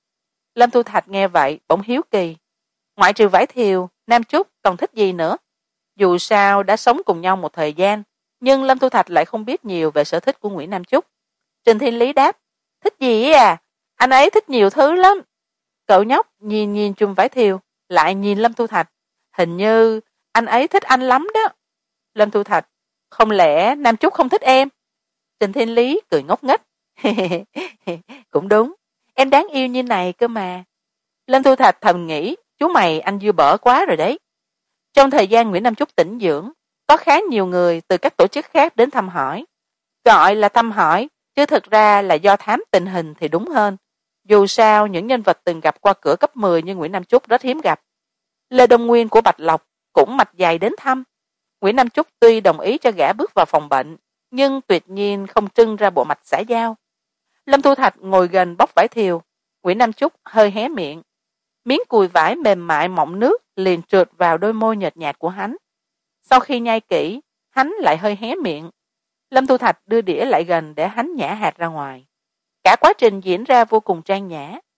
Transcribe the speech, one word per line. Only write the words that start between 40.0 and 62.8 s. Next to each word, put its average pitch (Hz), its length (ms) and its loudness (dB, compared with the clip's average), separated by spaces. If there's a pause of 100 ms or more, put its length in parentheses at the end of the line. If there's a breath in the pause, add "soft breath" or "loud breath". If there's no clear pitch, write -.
Gọi 196 300 6
là 214 140 0
thăm 226 240 0
hỏi, 196 360 0 (260)
chứ 285 120 0
thực 208 240 -2
ra 208 320 4
là 185 120 0
do 196 220 2
thám 226 340 -4
tình 185 160 0
hình 170 340 -8
thì 160 80 -4
đúng 175 200 -4
hơn. 214 280 -2 (480)
Dù 202 220 4
sao, 214 400 4
những 190 200 -6
nhân 247 160 -2
vật 190 220 -2
từng 165 160 -4
gặp 160 200 -4
qua 202 200 2
cửa 156 200 0
cấp - 160 -2
mười 180 260 0
như 185 140 -10
Nguyễn 170 160 -8
Nam 180 120 -8
Chúc - 240 -2
rất 233 140 0
hiếm 262 180 -6
gặp. - 200 -2 (720)
Lê 254 160 6
Đông 233 200 2
Nguyên 233 220 2
của 208 120 4
Bạch - 200 0
Lộc 160 260 -4 (260)
cũng 143 240 2
mặt 226 220 0
dày 170 200 0
đến 202 200 -4
thăm. 262 260 -4 (560)
Nguyễn 202 160 -2
Nam 254 120 2
Chúc 302 180 -4 (140)
tuy 226 200 6
đồng 170 200 0
ý 254 180 -4
cho 254 120 0
gã 170 220 0
bước 247 220 -6
vào 175 120 2
phòng 151 220 -2
bệnh, 147 280 -4 (340)
nhưng 269 300 -2
tuyệt 180 280 -2
nhiên 202 380 -6
không 202 220 -2
trưng 220 280 2
ra 202 140 0
bộ 156 140 -2
mặt 151 180 -6
xã - 160 -4
giao. 226 380 -4 (680)
Lâm 277 160 2
Thu 277 120 4
Thạch 262 240 -2
ngồi 185 300 0
gần 175 280 -2
bóc 226 180 0
vải 208 140 2
thiều. 185 340 -4 (400)
Nguyễn 180 160 -2
Nam 226 140 0
Chúc 277 200 -4 (120)
hơi 214 260 2
hé 214 180 -6
miệng. 170 340 -10 (640)
Miếng 269 240 -2
cùi 202 200 2
vải 175 280 0
mềm 202 300 -2
mại 160 220 -2